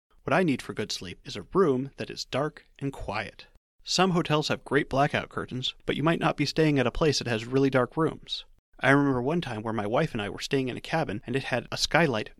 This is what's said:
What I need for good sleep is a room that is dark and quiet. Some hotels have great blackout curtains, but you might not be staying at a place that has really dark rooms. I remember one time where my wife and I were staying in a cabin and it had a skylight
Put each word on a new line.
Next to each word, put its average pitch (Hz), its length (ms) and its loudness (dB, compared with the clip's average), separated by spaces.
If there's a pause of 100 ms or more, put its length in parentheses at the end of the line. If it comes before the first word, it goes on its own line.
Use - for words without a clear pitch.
(240)
What 131 100 0
I 175 80 4
need 143 180 2
for - 140 -10
good 104 180 -6
sleep 92 320 -10
is 135 100 -12
a 104 200 -10
room 139 420 2
that 110 140 -10
is - 160 -10
dark 147 400 -4 (120)
and 139 140 -6
quiet. - 540 -8 (380)
Some 185 260 2
hotels 156 380 2
have - 160 -4
great 143 260 0
blackout 135 400 2
curtains, 123 440 -6 (120)
but - 100 0
you 135 60 -4
might 165 180 2
not - 160 0
be 147 80 0
staying 151 340 2
at 123 100 2
a - 20 0
place 151 300 2
that - 80 -6
has 113 180 -2
really 135 240 4
dark 127 260 2
rooms. - 480 -4 (360)
I 127 100 4
remember 139 320 4
one 156 180 0
time 110 220 -6
where 113 100 -4
my 110 140 -2
wife 135 260 0
and 113 80 -4
I 101 80 -4
were - 120 -10
staying 131 280 -2
in 117 80 -6
a - 60 -12
cabin 143 440 -4
and 120 100 -2
it 135 80 -4
had 117 280 -4
a 113 60 -6
skylight 143 600 2